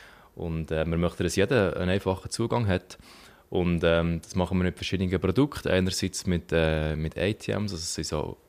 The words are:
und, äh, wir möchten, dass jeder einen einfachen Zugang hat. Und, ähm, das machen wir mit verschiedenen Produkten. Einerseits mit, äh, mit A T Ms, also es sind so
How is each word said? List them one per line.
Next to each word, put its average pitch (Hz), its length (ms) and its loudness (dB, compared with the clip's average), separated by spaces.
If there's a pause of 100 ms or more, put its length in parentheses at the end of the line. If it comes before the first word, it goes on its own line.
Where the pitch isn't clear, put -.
(340)
und, 82 380 -6
äh, 80 140 0
wir 85 120 0
möchten, 85 260 0
dass 85 120 -2
jeder 98 420 2
einen 90 140 0
einfachen 95 400 -2
Zugang 117 360 0
hat. - 300 0 (540)
Und, 87 320 2
ähm, 85 400 4
das - 100 -18
machen 92 240 0
wir 90 60 2
mit 90 140 -2
verschiedenen 92 420 -2
Produkten. 107 480 0
Einerseits 92 580 0
mit, 87 260 0
äh, 78 440 2
mit 78 240 -4
A 95 140 2
T - 180 -6
Ms, 101 220 -2
also - 20 -8
es 82 180 -8
sind 82 140 -6
so - 300 -4 (120)